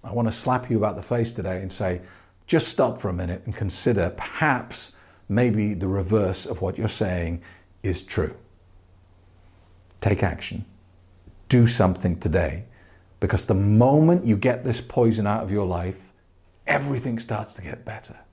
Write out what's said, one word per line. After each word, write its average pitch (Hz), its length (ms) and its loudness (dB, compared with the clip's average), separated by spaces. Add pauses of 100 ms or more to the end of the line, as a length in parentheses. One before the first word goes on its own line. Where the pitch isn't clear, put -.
I - 80 -12
wanna 113 200 0
slap 127 380 -2
you 117 80 2
about 101 180 0
the 98 60 -12
face 117 320 -2
today 92 260 -6
and 95 120 -8
say, 92 300 -4 (440)
"Just 160 220 2
stop - 320 0
for 101 100 -2
a 90 40 -2
minute 90 320 -4
and 104 100 -6
consider 98 560 0
perhaps - 840 -4 (320)
maybe 107 460 2
the 92 140 -4
reverse 98 580 0
of 117 160 -6
what 92 160 -2
you're 110 100 -2
saying 87 540 -2 (400)
is 92 220 -4
true." - 320 -4 (1600)
Take 101 220 0
action. - 440 -4 (840)
Do 120 160 8
something 92 540 2
today, 80 460 0 (540)
because 95 260 0
the 95 100 2
moment 135 680 6
you 110 140 2
get 123 260 0
this 120 160 -2
poison 110 460 2
out 104 160 0
of 95 100 -6
your 101 140 0
life, 90 480 -6 (540)
everything 135 500 -2
starts 107 380 -6
to 98 80 -14
get - 200 -14
better. - 340 -14 (160)